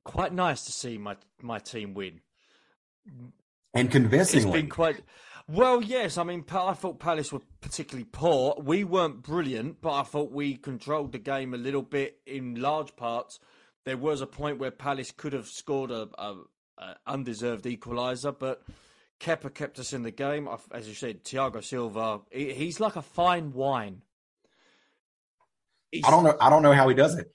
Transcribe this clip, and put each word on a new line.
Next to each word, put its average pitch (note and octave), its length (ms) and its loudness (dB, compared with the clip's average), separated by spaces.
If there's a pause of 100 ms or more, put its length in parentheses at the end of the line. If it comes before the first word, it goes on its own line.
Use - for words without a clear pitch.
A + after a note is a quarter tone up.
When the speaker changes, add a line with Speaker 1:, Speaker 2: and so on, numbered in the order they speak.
Speaker 1:
quite - 300 -2
nice F3 320 0
to - 60 -12
see A#2 260 -8
my, G#2 180 -8 (240)
my A#2 180 -6
team G2+ 360 -10
win. F#2 260 -8 (1500)
Speaker 2:
And B2 180 4
convincingly. C3 560 6
Speaker 1:
It's F2+ 80 2
been D#3 140 0
quite, D#3+ 320 0 (480)
well, A#3+ 340 4
yes. G#3 360 -2
I E3+ 60 0
mean, F3 180 -6
Pa-, F#3 260 -2
I F#3 60 0
thought - 260 -8
Palace D#3 320 -2
were C3+ 80 -8 (220)
particularly C3+ 420 -10
poor. C#3+ 580 2
We E3+ 220 0
weren't E3 380 0
brilliant, C#3+ 580 -4
but D#3+ 120 -2
I C#3 100 0
thought D3 280 -4
we C#3+ 260 -4
controlled C#3 560 -6
the C3 60 -10
game C3+ 360 -4
a - 20 -6
little C3 260 -4
bit C#3 440 -4
in B2+ 340 -8
large D3 360 -2
parts. A#2 440 -6 (460)
There C3 100 -4
was C#3 240 -2
a C3+ 60 -6
point C#3+ 320 -6
where C3 120 -4
Palace C3+ 400 -6
could D3 220 -10
have B2 140 -6
scored C3+ 440 -6
a, A2 180 -6 (100)
a, G2+ 180 -10 (400)
a F#2 200 -16 (100)
undeserved A#2+ 580 -6
equaliser, B2 720 -6
but C3 240 -6 (580)
Kepa D#3 340 -4
kept - 240 -10
us C3 140 -10
in B2+ 100 -6
the A2+ 80 -6
game. C#3+ 380 -4
I, A#2 80 -8 (160)
as A2 160 -12
you G#2+ 60 -14
said, A2 300 -10
Thiago B2+ 400 -4
Silva, A2 560 -4 (100)
he, C3+ 220 -6
he's D#3 260 -6
like G#3 180 0
a D#3 60 -8
fine E3+ 500 0
wine. B2 500 -2 (1900)
He's D#3 160 -4
Speaker 2:
I C3 40 8
don't E3 140 8
know, D3+ 160 6
I B2 80 8
don't D3+ 140 10
know C#3+ 100 10
how C3+ 160 8
he B2+ 60 6
does D#3 240 6
it. - 160 -8